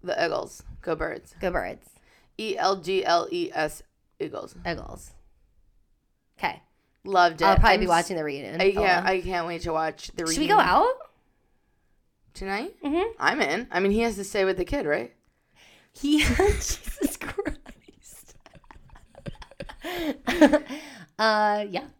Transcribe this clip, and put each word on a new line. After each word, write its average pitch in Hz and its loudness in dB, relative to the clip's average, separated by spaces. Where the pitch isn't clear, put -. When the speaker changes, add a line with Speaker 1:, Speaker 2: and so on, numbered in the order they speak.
Speaker 1:
The 180 -2
Eagles. - -6
Go 165 -4
Birds. 160 -10
Speaker 2:
Go 185 -2
Birds. 110 -8
Speaker 1:
E 220 -6
L 196 0
G 180 -2
L 170 2
E 175 -4
S, 151 -4
Eagles. - -10
Speaker 2:
Eagles. - -10
Okay. - -4
Speaker 1:
Loved 175 4
it. 165 4
Speaker 2:
I'll 190 8
probably 220 8
Speaker 1:
I'm 202 4
Speaker 2:
be 220 0
Speaker 1:
s-, 180 -2
Speaker 2:
watching 175 2
the 160 -4
reunion. 139 -8
Speaker 1:
I 196 6
can't, 190 0
Speaker 2:
Oh, - 0
well. 180 4
Speaker 1:
I 185 0
can't 175 -4
wait 170 -8
to 170 -4
watch 160 -4
the 170 -6
Speaker 2:
Should 160 -2
we 311 0
go 403 4
Speaker 1:
reunion. - 6
Speaker 2:
out? 440 4
Speaker 1:
Tonight? 202 -8
Speaker 2:
Mm-hmm. 349 -2
Speaker 1:
I'm 190 2
in. 175 -2
I 175 -2
mean, 196 2
he 214 2
has 233 0
to 196 -10
stay 190 0
with 190 0
the 180 -2
kid, 277 -4
right? - -2
Speaker 2:
He, 294 0
<laughs> 302 2
Jesus - 0
Christ. - -12
<laughs> 311 2
Uh, 214 2
yeah. 180 -6